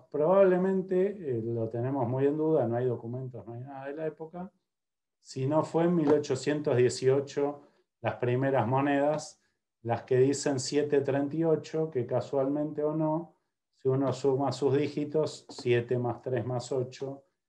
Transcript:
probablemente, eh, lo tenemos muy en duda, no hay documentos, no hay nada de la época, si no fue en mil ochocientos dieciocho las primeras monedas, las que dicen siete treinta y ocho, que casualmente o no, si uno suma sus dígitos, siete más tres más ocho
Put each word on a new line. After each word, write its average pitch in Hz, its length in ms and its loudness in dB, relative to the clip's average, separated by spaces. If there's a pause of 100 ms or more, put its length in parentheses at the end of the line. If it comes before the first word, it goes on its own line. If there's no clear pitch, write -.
(120)
probablemente, 185 1300 2
eh, 110 60 -2
lo 113 260 -2
tenemos 123 380 -2
muy 131 200 0
en 151 100 0
duda, 156 300 2
no 117 100 -2
hay 127 80 0
documentos, 120 640 -6
no 117 60 -12
hay 120 80 -12
nada 135 260 -12
de 143 80 -8
la 160 100 -8
época, 160 460 -12 (680)
si 131 280 -6
no 151 160 2
fue 165 220 0
en 175 100 4
mil 151 180 4
ochocientos 147 640 0
dieciocho 135 880 2 (380)
las 107 160 -4
primeras 127 500 2
monedas, 143 760 0 (400)
las 113 220 -4
que 127 140 2
dicen 139 420 2
siete 143 420 2
treinta 139 340 0
y 165 80 0
ocho, 160 460 0
que 123 160 -2
casualmente 143 800 -2
o 151 120 0
no, 160 380 -2 (440)
si 135 120 -2
uno 131 240 2
suma 135 380 0
sus 131 240 0
dígitos, 147 720 -2
siete 120 520 0
más 123 240 -4
tres 127 200 -2
más 123 280 -6
ocho 135 520 -6 (260)